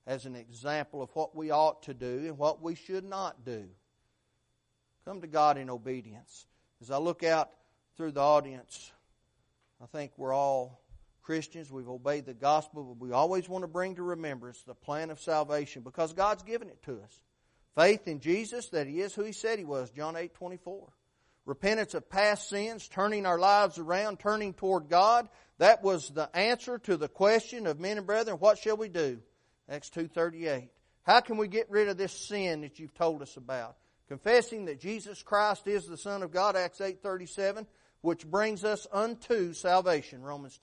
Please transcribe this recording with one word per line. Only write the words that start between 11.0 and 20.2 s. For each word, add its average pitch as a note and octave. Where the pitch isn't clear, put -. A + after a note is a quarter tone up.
Christians. D#3+
We've C3
obeyed C3
the C3
gospel, D3+
but B2
we B2
always E3+
want F#3
to F3
bring F3+
to F3+
remembrance D3
the B2
plan D#3
of D3+
salvation, D3
because D#3+
God's F#3+
given A3
it -
to C3+
us. G#2
Faith F#3+
in D3+
Jesus, G#3
that D3
he D#3
is G3
who G#3
he G#3+
said A3
he F#3
was, C3
John D#3
eight E3+